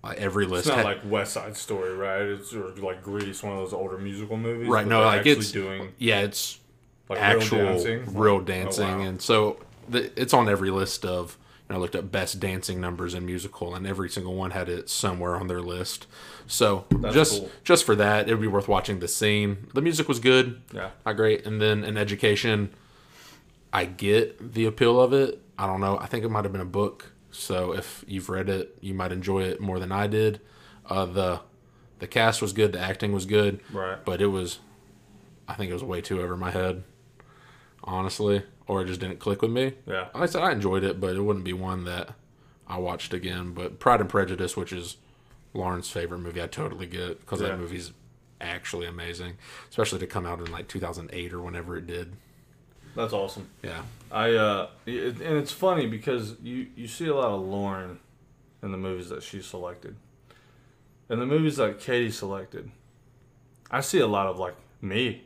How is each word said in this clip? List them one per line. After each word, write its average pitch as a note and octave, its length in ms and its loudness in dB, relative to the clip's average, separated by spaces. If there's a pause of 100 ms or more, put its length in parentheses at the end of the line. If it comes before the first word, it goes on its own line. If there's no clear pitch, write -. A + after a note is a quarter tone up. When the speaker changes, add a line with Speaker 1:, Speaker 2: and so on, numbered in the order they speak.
Speaker 1:
like, A2 140 -10
every G2 260 0
Speaker 2:
It's F#2 80 -2
Speaker 1:
list F2+ 160 0
Speaker 2:
not C3+ 100 4
Speaker 1:
had A2 60 6
Speaker 2:
like G2 200 0
West G2+ 280 0
Side G#2 240 -6
Story, F#2+ 360 -4
right? F#2+ 300 -2
It's, G2+ 320 -6
or G2 220 -6
like F#2 260 -6
Grease, G2+ 400 -6
one G2+ 120 -6
of G2 40 -4
those F#2+ 140 -6
older F#2 260 -6
musical G2+ 380 -8
movies, A#2 320 -4
Speaker 1:
Right, G#2+ 160 4
Speaker 2:
but G#2 40 0
Speaker 1:
no, A2+ 100 6
Speaker 2:
they're A2 80 10
Speaker 1:
like, G#2 120 6
Speaker 2:
actually C#3+ 140 8
Speaker 1:
it's G#2+ 180 4
Speaker 2:
doing, F#2+ 480 -6
Speaker 1:
yeah, A2 220 4
it's - 400 -4 (480)
Speaker 2:
like, G2 100 -2
real G2+ 80 4 (160)
Speaker 1:
actual A2 160 4
Speaker 2:
dancing? G2+ 580 0
Speaker 1:
real G#2 180 8
Speaker 2:
Oh, G2 60 4
Speaker 1:
dancing. F#2+ 460 -2 (140)
Speaker 2:
wow. - 0 -
Speaker 1:
And F#2 200 -4
so G#2+ 380 4 (300)
the, A#2+ 320 -2
it's B2+ 120 2
on A#2+ 160 8
every F#2+ 220 4
list F#2+ 340 0
of, F2+ 320 -4 (320)
you - 60 -8
know, F#2 60 -2
I - 20 0
looked F2 140 -4
up F#2 160 -6
best F#2+ 260 -2
dancing F#2 420 -4
numbers F2 340 -4
in F2+ 120 -6
musical, F2+ 480 -6
and F2+ 100 -8
every F#2+ 240 -4
single F#2 280 -6
one F#2 160 -4
had F#2 160 -4
it F2 200 -6
somewhere F2+ 460 -2
on F#2 140 -4
their F2+ 120 -4
list. F2 460 -8 (400)
So G2+ 440 2
Speaker 2:
That's A#2+ 220 2
Speaker 1:
just, A#2+ 280 6
Speaker 2:
cool. F#2+ 100 -8 (140)
Speaker 1:
just E3+ 200 8
for G#2 120 6
that, G#2 320 4
it A2+ 40 4
would A2+ 80 2
be G#2+ 60 0
worth G2 220 2
watching G2 320 2
the F2 80 -4
scene. G#2 680 0
The C3 80 2
music D#3+ 240 2
was A#2+ 140 0
good. B2+ 420 6 (100)
Speaker 2:
Yeah. F#2+ 180 -8 (140)
Speaker 1:
Not G#2+ 120 0
great. A2 300 4
And G#2+ 140 -2
then G#2+ 220 4
in G#2+ 140 -4
Education, G#2 760 2 (1000)
I F2+ 140 0
get G#2 680 0
the A2+ 120 2
appeal A#2 340 6
of B2+ 120 8
it. C3+ 300 2 (160)
I G2 80 0
don't F#2+ 140 0
know. G2 180 2
I - 80 -6
think A2+ 180 -4
it A#2 40 0
might G#2+ 160 0
have G2 80 -2
been G2 80 -4
a F2+ 40 -4
book. G2 460 -2 (220)
So F#2 400 -2
if - 360 -8
you've F#2+ 220 -6
read F#2+ 180 -2
it, F#2+ 320 -4
you F#2+ 140 -6
might F#2 180 -2
enjoy F#2 300 0
it F#2 180 -2
more F#2+ 180 -2
than F2+ 140 -6
I G#2 140 0
did. G#2+ 340 2 (480)
Uh, F#2+ 160 0
the, F2+ 360 0 (580)
the - 80 -10
cast A2+ 340 4
was G2+ 140 -2
good. G#2 180 4
The F2 80 -6
acting F#2+ 320 -2
was F#2+ 140 -2
good. G2+ 340 4 (100)
Speaker 2:
Right. F#2+ 360 -6
Speaker 1:
But F#2 160 0
it G#2 60 6
was, F#2 320 -2 (840)
I - 60 -10
think G2+ 160 -4
it F2+ 60 -4
was F2+ 100 -6
way F2+ 160 -4
too F2+ 220 -4
over F2+ 120 -4
my F2+ 160 -4
head, F#2 320 -2 (1040)
honestly. F#2+ 580 0 (240)
Or G2 160 0
it F2+ 40 -4
just F#2 140 -6
didn't F#2 200 -8
click G2+ 220 0
with A2+ 100 2
me. C3 220 0 (120)
Speaker 2:
Yeah. F#2 280 -4
Speaker 1:
Like C3 80 -2
I F3 40 2
said, E3 160 0
I F#3 100 4
enjoyed F#2+ 300 2
it, F#2+ 180 -2
but F#2 140 -2
it G2 60 -2
wouldn't G2+ 240 0
be F#2 80 -4
one F#2 320 -6
that F2 260 -8 (560)
I F2+ 120 -8
watched F2 360 -6
again. F2+ 380 -6
But F2 260 -8
Pride A#2+ 220 6
and F#2+ 80 0
Prejudice, F#2 480 0
which F2+ 160 -6
is F2 240 -8 (580)
Lauren's F2+ 340 -4
favorite F2 300 -6
movie, F2 240 -6
I E2+ 60 -6
totally - 380 -8
get, F2+ 400 -8
'cause G2 140 -6
Speaker 2:
Yeah. G2+ 80 -2
Speaker 1:
that F#2 100 -6
movie's F2 340 -10 (480)
actually F2 460 -8
amazing, F2 500 -10 (340)
especially G2+ 300 -2
to F2+ 60 -6
come F2+ 200 -6
out F2 140 -6
in, E2+ 100 -8
like, E2+ 180 -12
two F#2+ 120 -8
thousand E2 320 -8
eight F2 200 -10
or F2 80 -10
whenever F2 360 -8
it E2 100 -10
did. F2 280 -10 (840)
Speaker 2:
That's A2 160 -4
awesome. G2 360 -4 (140)
Speaker 1:
Yeah. E2 200 -10 (280)
Speaker 2:
I, A2+ 240 2
uh, G#2 340 2 (160)
it, A#2 360 -4
and D#3+ 160 0
it's - 160 -2
funny F3+ 340 2
because A2 560 -4
you, B2 320 -8
you A#2 140 -12
see E3+ 180 -8
a D3+ 80 0
lot B2+ 160 2
of G2 160 -2
Lauren F#2+ 540 -6 (640)
in G2 100 -8
the F#2+ 60 -8
movies F#2 320 -6
that C#2+ 120 -10
she - 200 -12
selected. F2+ 540 -12 (1120)
In A2+ 120 -2
the B2 60 -2
movies D3+ 300 2
that G#2+ 220 2
Katie A#2+ 320 0
selected, G2 600 -8 (1000)
I C3+ 100 0
see E3 200 2
a B2 80 6
lot G2 180 2
of, F2+ 120 -2
like, F2+ 180 -6 (260)
me. G#2+ 440 -2